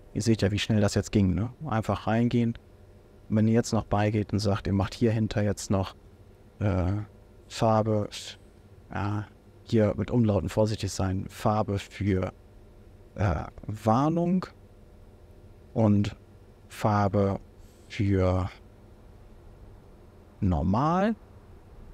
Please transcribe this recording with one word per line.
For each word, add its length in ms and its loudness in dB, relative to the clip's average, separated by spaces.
Ihr 80 -4
seht 220 0
ja, 80 2
wie 80 -2
schnell 220 0
das 120 2
jetzt 180 -2
ging, 220 4
ne? 180 -2
Einfach 400 -2
reingehen. 500 0
Und 60 0
wenn 120 4
ihr 80 4
jetzt 180 0
noch 120 0
beigeht 460 0
und 60 0
sagt, 300 -2
ihr 60 0
macht 200 0
hier 180 2
hinter 300 0
jetzt 300 -2
noch, 240 -2
äh, 320 0
Farbe, 640 0
ja, 320 -4
hier 340 2
mit 120 -4
Umlauten 400 2
vorsichtig 420 0
sein, 380 -4
Farbe 480 -2
für, 560 -2
äh, 300 -2
Warnung 800 0
und 420 4
Farbe 720 0
für 640 2
normal 760 0